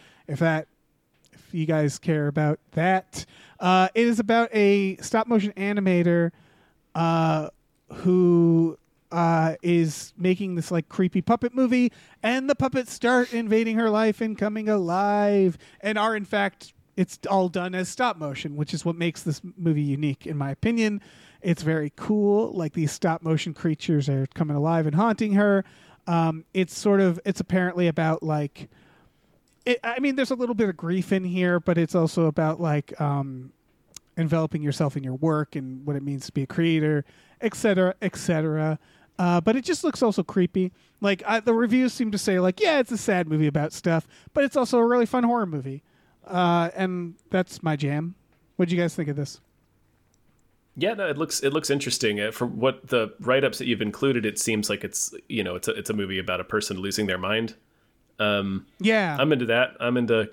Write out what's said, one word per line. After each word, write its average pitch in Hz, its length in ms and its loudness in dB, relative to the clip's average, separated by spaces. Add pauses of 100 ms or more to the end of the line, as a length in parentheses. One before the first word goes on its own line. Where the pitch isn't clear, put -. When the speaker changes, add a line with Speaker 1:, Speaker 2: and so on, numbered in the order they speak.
(260)
Speaker 1:
If 143 120 -6
that, 160 280 0 (680)
if - 200 -20
you 160 140 -2
guys 151 320 0
care 151 280 0
about 151 320 0 (140)
that, 185 540 -2 (340)
uh, 185 340 4
it 233 120 4
is 233 120 2
about 233 360 2
a 202 480 2
stop 220 240 0
motion 208 320 0
animator, 175 720 2 (640)
uh, 160 560 0 (420)
who, 170 840 4 (340)
uh, 165 500 2
is 170 540 0
making 185 380 0
this, 165 160 -4
like, 170 180 -2
creepy 185 320 0
puppet 233 340 0
movie, 247 380 2 (300)
and 262 260 0
the 285 60 2
puppets 262 360 -2
start 247 440 2
invading 226 420 0
her 226 140 2
life 214 320 0
and 220 160 -4
coming 214 320 -2
alive, 202 880 2 (240)
and 214 160 -2
are 220 180 0
in 208 80 -6
fact, 202 480 -4 (240)
it's - 220 -2 (100)
all 190 220 2
done 180 240 -4
as 185 160 -4
stop 240 260 -2
motion, 147 400 -8
which 147 160 -4
is 165 140 -4
what 170 100 -2
makes 170 260 -4
this 151 200 -4 (160)
movie 160 240 2
unique, 143 440 -2
in 151 120 -6
my 139 120 -4
opinion. 220 520 0 (400)
It's 175 200 0
very 156 340 -2
cool. 208 560 2
Like, 160 200 -4
these 160 180 0
stop 165 320 -2
motion 160 300 -2
creatures 151 560 0
are 135 260 0
coming 151 220 -2
alive 160 300 2
and 147 100 0
haunting 214 380 2
her. 202 280 4 (440)
Um, 165 380 0 (100)
it's 185 220 -2
sort 202 240 4
of, 180 260 2
it's 202 120 -2
apparently 180 480 0
about, 160 360 0
like, 151 480 -4 (960)
it, 240 180 0
I 233 160 -4
mean, 277 160 0
there's 262 140 0
a 269 60 -2
little 240 180 -2
bit 208 160 0
of 170 60 -6
grief 175 360 -2
in 190 100 2
here, 180 380 0
but 170 160 0
it's 165 180 2
also 165 320 2
about, 156 360 0
like, 147 360 -2
um, 139 540 -4 (640)
enveloping 160 460 0
yourself 147 340 -2
in 139 80 -6
your 131 120 -6
work 151 380 0
and 131 300 -8
what 143 120 -4
it 139 60 -6
means 139 240 -6
to - 60 -16
be 135 120 -2
a - 20 -4
creator, 156 580 0 (380)
et 220 120 -2
cetera, 185 460 2
et 190 160 -4
cetera. 156 600 -2 (400)
Uh, 175 220 2
but 220 140 2
it 262 100 -2
just 349 200 -2
looks 302 180 -2
also 208 200 2
creepy. 185 500 0 (300)
Like, 202 240 0
I, 220 140 0
the 226 120 0
reviews 240 400 2
seem 226 200 -4
to 202 60 -2
say, 185 220 0
like, 185 180 2
"Yeah, 330 200 2
it's 247 120 0
a 240 60 -2
sad 180 320 0
movie 156 180 2
about 147 280 -2
stuff, 165 340 -2 (240)
but 277 120 2
it's 277 120 -2
also 254 220 2
a 233 80 6
really 240 200 4
fun 254 180 0
horror 233 220 0
movie." 139 360 -8 (440)
Uh, 175 480 2
and 180 400 -4 (140)
that's - 340 -2
my 156 140 0
jam. 147 380 -2 (420)
What 180 140 0
do 180 40 0
you 175 60 2
guys 170 140 0
think 156 160 -4
of 143 60 -6
this? 143 240 -8 (1400)
Speaker 2:
Yeah, 185 180 -2
no, 202 140 -4
it 143 80 -2
looks, 151 280 -4
it 139 80 2
looks 151 180 0
interesting. 120 500 0
Uh, 107 120 -2
from - 260 -6
what 127 300 0
the 113 320 0
write-ups 131 380 0
that - 100 -8
you've 113 140 0
included, 117 440 0
it 104 140 -4
seems 107 280 0
like 101 140 -4
it's, - 320 -8 (140)
you 107 160 -2
know, 90 100 -6
it's 87 140 -6
a, - 40 2
it's 104 180 -8
a - 20 -2
movie 98 260 -4
about 90 220 -2
a 90 40 -8
person 101 340 -4
losing 98 280 -2
their 92 120 -2
mind. 110 360 -2 (640)
Um, 101 480 -2 (140)
Speaker 1:
Yeah. 196 400 0
Speaker 2:
I'm 151 120 2
into 123 140 0
that. 120 320 2
I'm 123 180 -2
into 113 360 2